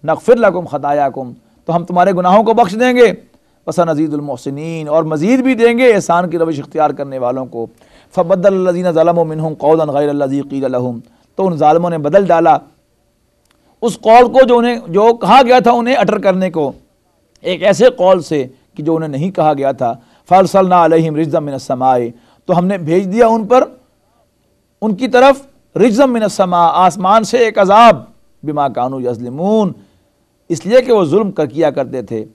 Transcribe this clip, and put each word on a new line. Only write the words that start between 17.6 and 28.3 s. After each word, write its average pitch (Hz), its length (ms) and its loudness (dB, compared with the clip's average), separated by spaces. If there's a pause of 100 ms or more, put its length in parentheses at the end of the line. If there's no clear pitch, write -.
ऐसे 196 260 4
कौल 190 320 2
से 143 220 -4 (340)
कि 151 60 -12
जो 160 120 -2
उन्हें 160 140 -6
नहीं 147 220 -6
कहा 156 220 0
गया 135 200 -2
था। 117 200 -4 (360)
"फअरसलना 180 540 4
अलैहिम 165 320 2
रिज्जम 156 280 -2
मिनस 139 240 -10
समाए", 127 460 -2 (340)
तो 180 60 0
हमने 180 240 0
भेज 175 280 -2
दिया 226 220 2
उन 226 180 0
पर, 254 180 2 (1160)
उनकी 220 260 -4
तरफ, 269 400 2 (300)
रिज्जम 240 320 2
मिनस 220 240 -2
समा, 175 320 0
आसमान 185 580 2
से 233 240 0
एक 220 120 -4
अजाब, 196 540 4 (320)